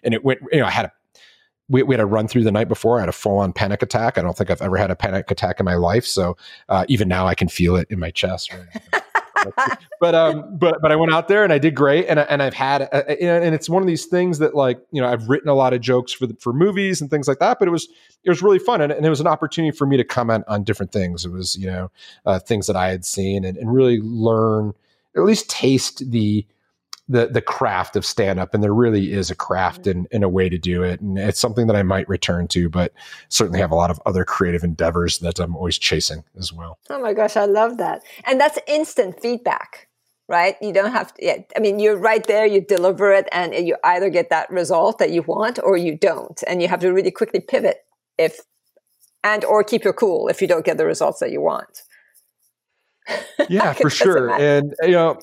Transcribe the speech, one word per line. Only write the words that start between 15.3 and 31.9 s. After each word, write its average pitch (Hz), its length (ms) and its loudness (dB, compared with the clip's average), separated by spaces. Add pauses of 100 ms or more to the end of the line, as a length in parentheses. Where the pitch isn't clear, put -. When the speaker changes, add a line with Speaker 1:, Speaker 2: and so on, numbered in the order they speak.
Speaker 1:
a 143 60 4
lot 131 180 4
of 123 80 0
jokes 123 320 0
for - 140 -6
the, 110 140 -6
for 120 120 -4
movies 190 480 0
and 147 80 -8
things 139 200 -2
like 135 100 0
that, 220 200 2
but 196 100 2
it - 20 0
was, 165 180 -2 (360)
it 185 60 2
was 175 120 2
really 196 160 6
fun. 214 220 0
And, 147 120 0
and 151 140 0
it 160 40 4
was 143 100 0
an 165 80 2
opportunity 156 480 -2
for 143 100 0
me 139 100 4
to 123 80 4
comment 113 440 0
on 104 160 -2
different 98 280 -4
things. 87 320 -4
It 87 60 -8
was, 90 260 -8
you 95 120 -6
know, 92 220 -6 (360)
uh, 95 140 2
things 104 260 -2
that 98 100 0
I 92 120 0
had 92 160 -6
seen 98 400 -2
and, 92 120 -6
and 113 160 -4
really 123 280 4
learn, 110 720 0 (400)
or - 80 0
at 180 40 4
least 214 220 2
taste 131 600 -2
the, 104 340 0 (640)
the, 120 180 2
the 120 120 -2
craft 98 560 -2
of 95 80 -2
stand-up. 95 480 -2
And 104 100 0
there 104 120 2
really 110 380 2
is 95 180 -4
a 92 40 -8
craft 90 500 -4
Speaker 2:
Mm-hmm. 90 160 -2
Speaker 1:
and, 90 120 -8
and 107 120 0
a 95 40 2
way 92 220 0
to 90 80 -4
do 87 240 -2
it. 90 180 -4
And 95 180 -6
it's 98 220 -2
something 117 260 0
that 110 100 4
I 101 60 2
might 92 240 0